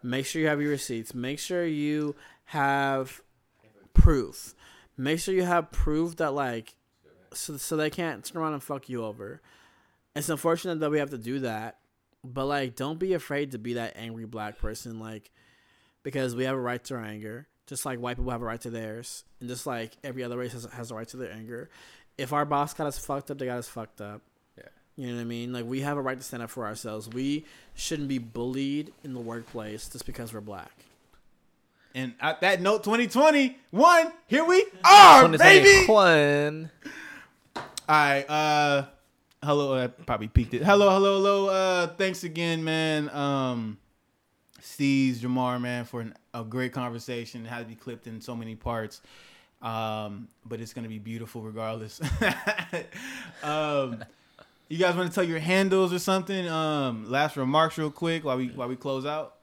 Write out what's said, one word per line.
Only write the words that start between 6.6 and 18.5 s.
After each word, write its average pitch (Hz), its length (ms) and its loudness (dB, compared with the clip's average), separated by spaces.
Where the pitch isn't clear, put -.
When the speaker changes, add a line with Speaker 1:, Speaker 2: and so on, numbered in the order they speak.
Speaker 2:
so, 147 220 -10
so - 200 -6
they 151 120 0
can't 151 340 -8
turn - 180 -10
around 156 120 -4
and 139 100 -10
fuck 139 260 -12
you 120 160 -6
over. 107 360 -12
It's 143 140 -8
unfortunate 165 500 -4
that 151 120 -2
we 151 80 0
have 143 100 -4
to 143 80 -10
do 120 220 -8
that, 113 380 -8
but, 131 220 -8
like, 139 300 -4
don't 147 240 -8
be 190 140 -2
afraid 147 380 -6
to 123 80 -12
be 120 140 -8
that 117 240 -8
angry 113 280 -14
black 107 320 -12
person, 110 420 -10
like, 110 300 -16
because 131 320 -6
we 127 100 -2
have 131 100 -2
a 131 40 -4
right 123 260 -6
to 135 100 -10
our 117 80 -10
anger, 107 440 -14
just - 180 -10
like 127 140 -8
white 123 180 -6
people 127 140 -4
have 120 100 -6
a 120 40 -8
right 113 160 -8